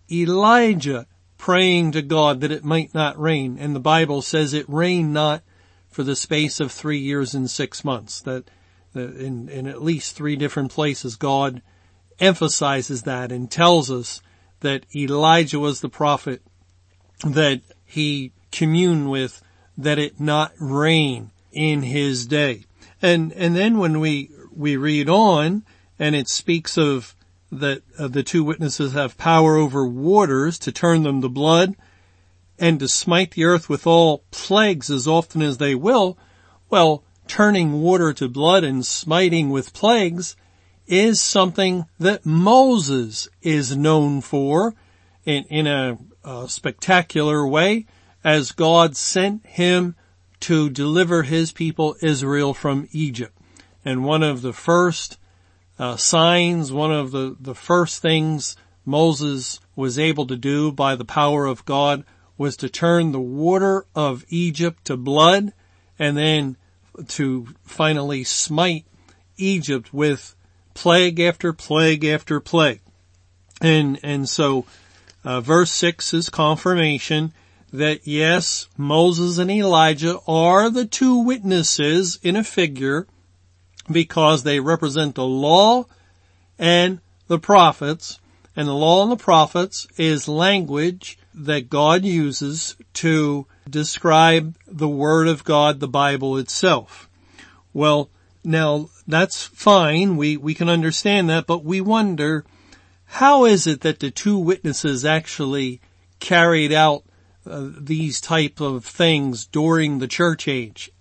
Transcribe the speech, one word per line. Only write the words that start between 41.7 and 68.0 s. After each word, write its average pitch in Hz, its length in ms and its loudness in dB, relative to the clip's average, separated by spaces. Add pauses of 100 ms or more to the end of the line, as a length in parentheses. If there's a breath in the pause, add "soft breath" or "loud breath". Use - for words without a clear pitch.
that 185 280 0
Moses 160 1040 2 (100)
is 147 340 -2
known 147 460 2
for 151 540 -2 (500 soft breath)
in, 143 200 -4
in 151 220 -2
a, 131 300 -2 (260)
a 127 280 -14
spectacular 151 960 0
way, 190 400 0 (360 soft breath)
as 151 300 2
God 165 420 4
sent 202 520 -4
him 180 480 0 (460)
to 156 280 0
deliver 160 540 0
his 160 280 -2
people 156 520 -4
Israel 143 500 0
from 139 400 -4
Egypt. 131 420 -6 (520 soft breath)
And 131 180 -4
one 156 180 0
of 139 200 -2
the 127 100 -8
first, 170 640 -2 (600)
uh, 123 180 -8
signs, 170 720 2
one 151 220 -2
of 143 180 -4
the, 131 300 -8
the 131 140 -12
first - 480 0
things 156 520 -2 (300 soft breath)
Moses 143 760 -2 (140)
was 131 240 -4
able 151 280 0
to 127 100 -8
do 143 360 -2
by 135 220 0
the 120 120 -10
power 147 400 0
of 131 180 -6
God 143 400 -2 (320 soft breath)
was 143 220 -4
to 135 100 -8
turn 170 440 0
the 135 60 -4
water 180 760 0
of 139 340 -4
Egypt 170 560 -4
to 135 140 -6
blood, 160 560 4 (440)
and 147 200 0
then 151 400 0 (500)
to 127 400 -4 (160)
finally 143 580 -2